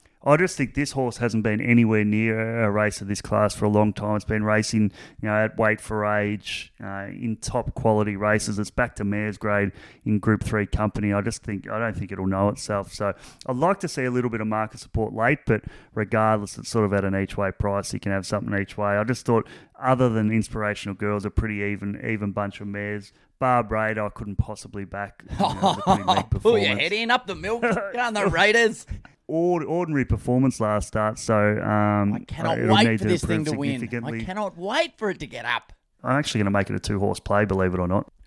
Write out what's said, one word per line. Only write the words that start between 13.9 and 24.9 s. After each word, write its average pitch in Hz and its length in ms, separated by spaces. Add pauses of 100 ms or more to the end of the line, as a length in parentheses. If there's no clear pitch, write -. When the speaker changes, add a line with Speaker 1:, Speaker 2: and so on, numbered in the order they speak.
Speaker 1:
a 127 80
little 123 180
bit 110 120
of 110 60
market 107 320
support - 360
late, 120 320
but 110 160 (320)
regardless, 107 640
it's - 100
sort 110 160
of 98 80
at 98 100
an 98 160
each 98 160
way 101 160
price. 101 400
You - 80
can 101 120
have 98 160
something 101 340
each - 160
way. 101 220
I 107 40
just 120 220
thought, 113 220 (340)
other 127 260
than 110 240
Inspirational 104 640
Girls, 104 320
a 101 60
pretty 107 400
even, 101 360
even 104 240
bunch 101 300
of 104 60
mares. 101 440 (280)
Barb 123 320
Raider, 110 340
I 101 40
couldn't 104 260
possibly 101 500
back, 101 460